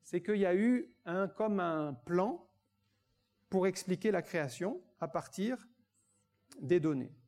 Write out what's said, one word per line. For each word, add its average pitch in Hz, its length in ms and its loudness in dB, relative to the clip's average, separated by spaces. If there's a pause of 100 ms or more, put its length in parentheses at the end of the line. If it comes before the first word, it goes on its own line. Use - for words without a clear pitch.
C'est 175 180 -4
qu'il 208 160 0
y 196 80 4
a 180 80 4
eu 233 400 2 (120)
un, 190 220 0
comme 214 320 -2
un 156 340 -2
plan 185 520 -2 (1040)
pour 190 180 2
expliquer 185 440 0
la 180 100 0
création 170 600 -4 (180)
à 165 80 -4
partir 202 600 -6 (920)
des 165 200 2
données. 143 340 -2 (140)